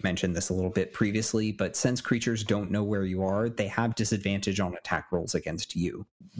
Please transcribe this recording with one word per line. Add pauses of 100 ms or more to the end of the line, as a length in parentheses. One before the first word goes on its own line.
mentioned
this
a
little
bit
previously,
but
since
creatures
don't
know
where
you
are,
they
have
disadvantage
on
attack
rolls
against
you. (360)